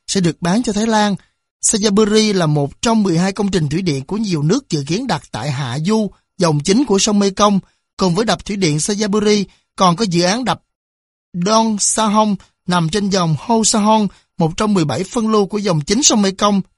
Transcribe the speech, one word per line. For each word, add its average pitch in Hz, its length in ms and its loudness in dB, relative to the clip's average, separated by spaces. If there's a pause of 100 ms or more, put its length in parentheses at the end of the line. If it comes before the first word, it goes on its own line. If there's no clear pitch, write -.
sẽ - 140 -2
được 170 220 -2
bán 185 200 0
cho 233 100 -2
Thái 208 140 -2
Lan. 208 300 2 (460)
Sayaburi 214 680 2
là 185 140 0
một 147 360 -2
trong 226 200 2
mười 170 160 0
hai 190 140 0
công 196 180 -4
trình 170 180 0
thủy 160 140 -4
điện 139 220 -2
của 185 120 -8
nhiều 190 260 -2
nước 180 280 0
dự 147 160 -4
kiến 202 200 -4
đặt 175 160 -4 (100)
tại 131 180 -6
hạ 127 360 -6
du, 214 240 0 (280)
dòng 160 220 2
chính 196 240 2
của 196 140 2
sông 208 200 0
Mekong. 196 420 2 (360)
Cùng 185 180 0
với 214 100 0
đập 196 200 -4
thủy 208 120 -6
điện 156 240 0
Sayaburi, 208 640 0 (320)
còn 180 200 2
có 220 80 -2
dự 170 180 0
án 208 220 -2
đập 196 180 -4 (840)
Don 220 340 2
Sahong 214 560 0 (300)
nằm 175 220 0
trên 196 220 -2
dòng 170 280 0
Ho 226 260 0
Sahong, 214 440 2 (300)
một 165 180 0
trong 214 180 0
mười 175 100 2
bảy 143 200 -4
phân 220 260 -4
lưu 208 160 2
của 208 120 -6
dòng 190 220 -2
chính 226 220 -2
sông 240 200 2
Mekong, 196 380 0 (180)